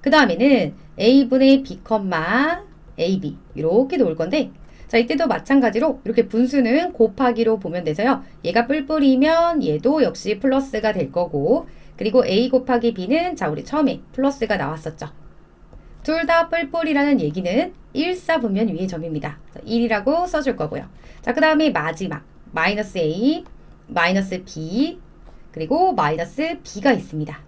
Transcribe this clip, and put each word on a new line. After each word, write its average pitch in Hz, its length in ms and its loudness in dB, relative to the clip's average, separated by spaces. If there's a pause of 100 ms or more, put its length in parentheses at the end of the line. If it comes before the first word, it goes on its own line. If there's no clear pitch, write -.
그 269 100 2
다음에는 233 640 4 (240)
A분의 262 640 6
B, - 200 -14
컴마, 214 760 -2 (380)
A, 180 200 0
B - 180 -8 (180)
이렇게 226 420 2
놓을 175 180 2
건데, 185 360 -2 (360)
자, 233 120 2
이때도 277 260 0
마찬가지로 269 800 0
이렇게 226 220 0
분수는 254 680 2
곱하기로 226 640 2
보면 175 280 -6
돼서요. 214 360 0 (220)
얘가 226 240 0
뿔뿔이면 302 960 2
얘도 240 400 2
역시 185 340 -2
플러스가 262 560 0
될 165 180 -4
거고, 175 560 0 (300)
그리고 214 280 2
A 233 240 2
곱하기 247 440 0
B는, 294 440 -2
자, 180 120 -2
우리 151 140 -6
처음에 277 380 -2 (100)
플러스가 254 460 -2
나왔었죠. 156 500 -8 (960)
둘 320 240 -2
다 330 220 2
뿔뿔이라는 294 720 0
얘기는 185 520 -2 (200)
일, 339 220 -2
사 330 260 -2
분면 214 260 0
위의 180 180 -4
점입니다. 160 540 -8 (100)
그래서 - 160 -18
일이라고 233 640 0
써줄 294 300 -2
거고요. 151 320 -6 (320)
자, 240 120 -4
그 311 60 -2
다음에 311 300 4
마지막 160 560 -4 (260)
마이너스 196 460 -2
A, 214 480 0 (420)
마이너스 190 560 0
B, 214 560 -4 (540)
그리고 262 400 0
마이너스 170 680 -2
B가 247 280 0
있습니다. 156 560 -4